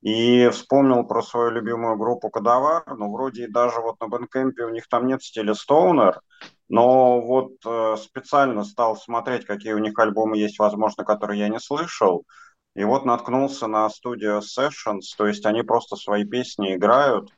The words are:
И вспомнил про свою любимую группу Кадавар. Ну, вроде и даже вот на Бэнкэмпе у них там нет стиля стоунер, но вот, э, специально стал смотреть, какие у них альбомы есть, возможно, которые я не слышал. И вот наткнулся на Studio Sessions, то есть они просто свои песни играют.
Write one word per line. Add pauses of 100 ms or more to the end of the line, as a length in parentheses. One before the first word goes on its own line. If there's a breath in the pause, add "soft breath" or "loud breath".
И
вспомнил
про
свою
любимую
группу
Кадавар. (140)
Ну,
вроде
и
даже
вот
на
Бэнкэмпе
у
них
там
нет
стиля
стоунер, (480 loud breath)
но
вот, (120)
э,
специально
стал
смотреть,
какие
у
них
альбомы
есть,
возможно,
которые
я
не
слышал. (500 soft breath)
И
вот
наткнулся
на
Studio
Sessions, (140)
то
есть
они
просто
свои
песни
играют.